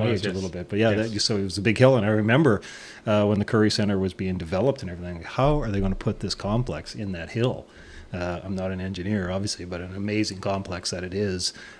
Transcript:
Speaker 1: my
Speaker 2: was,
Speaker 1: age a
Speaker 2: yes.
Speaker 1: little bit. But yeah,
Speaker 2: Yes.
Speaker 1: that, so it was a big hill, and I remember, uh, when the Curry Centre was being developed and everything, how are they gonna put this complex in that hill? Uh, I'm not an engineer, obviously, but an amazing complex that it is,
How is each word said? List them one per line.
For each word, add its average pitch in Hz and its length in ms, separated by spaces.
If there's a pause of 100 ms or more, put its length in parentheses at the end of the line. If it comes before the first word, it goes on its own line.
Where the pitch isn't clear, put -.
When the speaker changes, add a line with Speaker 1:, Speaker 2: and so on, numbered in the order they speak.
Speaker 1:
my 120 60
Speaker 2:
was, 101 100
Speaker 1:
age 104 60
a - 20
Speaker 2:
yes. 90 60
Speaker 1:
little 95 160
bit. 90 180
But 101 120
yeah, 110 100
Speaker 2:
Yes. 110 200
Speaker 1:
that, 104 100
so 110 180
it 98 60
was 98 120
a 104 60
big 107 160
hill, 127 180
and 101 80
I 104 60
remember, 113 500 (460)
uh, 104 180
when 104 140
the 101 80
Curry 107 240
Centre 101 280
was 95 140
being 95 240
developed 92 460
and 92 80
everything, 87 320
how 143 400
are 113 80
they 98 100
gonna 95 140
put - 260
this 98 140
complex 127 600
in 101 180
that 85 180
hill? 117 340 (480)
Uh, 90 320
I'm 95 100
not 92 160
an 92 120
engineer, 92 480
obviously, 98 340
but 90 160
an 92 160
amazing 101 440
complex 95 500
that 90 140
it 90 100
is, 95 400 (260)